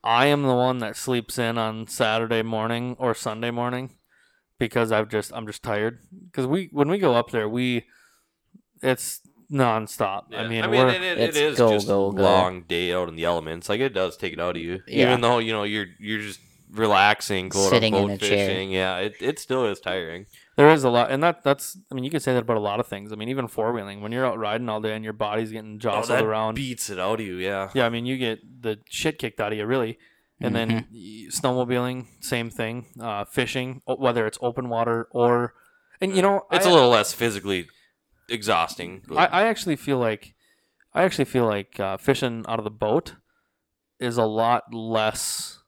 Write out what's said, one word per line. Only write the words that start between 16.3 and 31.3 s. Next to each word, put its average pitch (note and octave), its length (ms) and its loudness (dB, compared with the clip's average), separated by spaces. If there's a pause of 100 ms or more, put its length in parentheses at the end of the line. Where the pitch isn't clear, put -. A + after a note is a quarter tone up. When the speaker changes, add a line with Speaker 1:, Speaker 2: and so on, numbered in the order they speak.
Speaker 2:
relaxing, G#2 800 2
quote G2 200 4
Speaker 3:
Sitting G#2+ 240 4
in G2 80 4
Speaker 2:
unquote, G2+ 200 -2
Speaker 3:
a G#2 40 -2
chair. G2+ 220 2
Speaker 2:
fishing. F#2+ 220 -4
Yeah, F#2 280 0
it, G#2 220 -6
it C3+ 180 -4
still C3 280 -2
is G2+ 140 -4
tiring. F2 460 -6 (300)
Speaker 1:
There D3 140 10
is D3 140 4
a B2+ 60 4
lot, A#2+ 200 2
and C3+ 120 0
that, E3+ 200 0
that's, C#3 340 0 (140)
I C3+ 40 -12
mean, B2+ 100 -6
you C#3 60 -4
can D3+ 100 -2
say C3 140 0
that B2 80 4
about A2+ 160 0
a - 20 0
lot G#2 200 -2
of A2+ 60 -2
things. G2+ 260 -12
I G#2+ 40 -10
mean, G#2+ 120 -8
even B2+ 200 -4
four-wheeling, G#2 540 -4
when A2 100 -8
you're B2+ 140 0
out F#2 120 -2
riding A2 300 -4
all G#2+ 120 -4
day G#2+ 140 -4
and A2 80 -8
your A2 120 -8
body's A2 360 -4
getting A2 260 -12
Speaker 2:
Oh, - 20 -14
Speaker 1:
jostled A#2 400 0
Speaker 2:
that B2 60 2
Speaker 1:
around. A2 300 0
Speaker 2:
beats B2+ 360 -6
it F#2 100 -6
out G#2 200 0
of G#2+ 60 -6
you, F2+ 100 -8
yeah. F#2+ 380 -4
Speaker 1:
Yeah, B2+ 120 2
I - 20 2
mean, A#2 180 -4
you C3 120 -4
get B2 440 -6
the A2 160 -4 (100)
shit - 300 -4
kicked A2+ 220 -8
out G#2+ 120 -2
of G#2+ 60 -4
you, G#2 80 -4
really. A#2 320 -2 (440)
And G#2+ 120 -2
then A2+ 160 -2
Speaker 3:
Mm-hmm. A2+ 240 -2
Speaker 1:
y-, G#2+ 360 -18